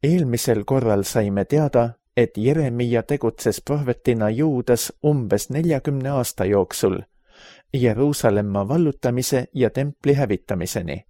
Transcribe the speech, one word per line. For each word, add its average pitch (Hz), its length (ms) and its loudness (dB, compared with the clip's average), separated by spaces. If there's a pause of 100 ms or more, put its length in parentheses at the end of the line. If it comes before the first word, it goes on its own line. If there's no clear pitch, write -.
Eelmisel 131 600 2
korral 113 380 2
saime 101 420 0
teada, 131 440 2 (280)
et 120 220 0
Jeremia 120 640 0
tegutses 117 580 -2
prohvetina 123 680 -2
Juudas 123 640 0 (100)
umbes 147 480 0
neljakümne 139 600 -2
aasta 127 340 -2
jooksul 95 560 0 (760)
Jeruusalemma 110 920 2
vallutamise 131 880 0
ja 120 160 2
templi 143 440 -2
hävitamiseni. 95 960 -4